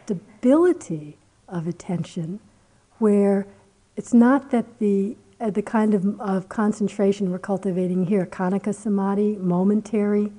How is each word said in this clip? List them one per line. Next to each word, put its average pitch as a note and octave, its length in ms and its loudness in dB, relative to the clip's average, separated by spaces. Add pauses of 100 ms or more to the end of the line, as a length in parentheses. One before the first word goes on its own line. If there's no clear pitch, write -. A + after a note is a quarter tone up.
stability A3+ 1120 0 (320)
of E3+ 180 -6
attention E3+ 720 -6 (580)
where G3+ 480 2 (480)
it's - 180 -6
not B3+ 380 4
that A#3 280 -2
the, G3+ 380 0 (240)
uh, A3 100 -2
the G3+ 120 -2
kind G#3+ 320 0
of, G3+ 260 -2
of F#3+ 280 -4
concentration G3+ 800 0
we're F3+ 80 -6
cultivating F#3 680 -2
here, F#3+ 200 0
khanika F#3+ 480 -4
samadhi, G3+ 640 -2
momentary G#3 1040 0